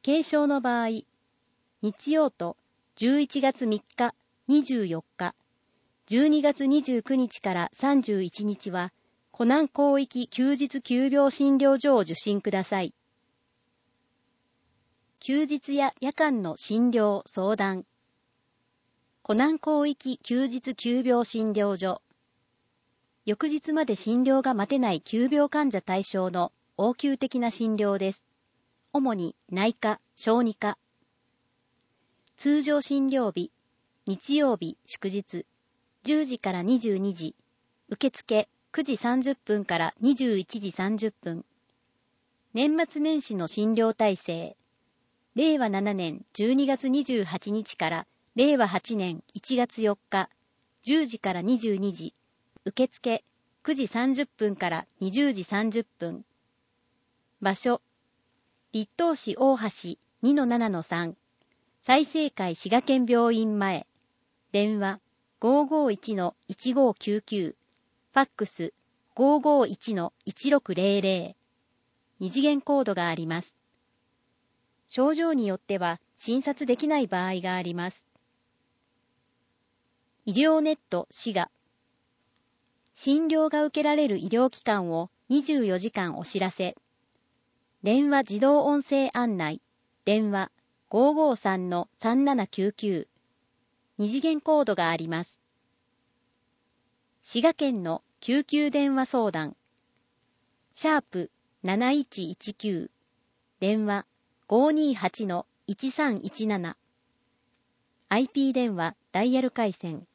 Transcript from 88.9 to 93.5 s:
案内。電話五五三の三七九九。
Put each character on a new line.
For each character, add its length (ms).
案 240
内。 240
電 260
話 200
五 240
五 220
三 340
の 280
三 280
七 220
九 240
九。 360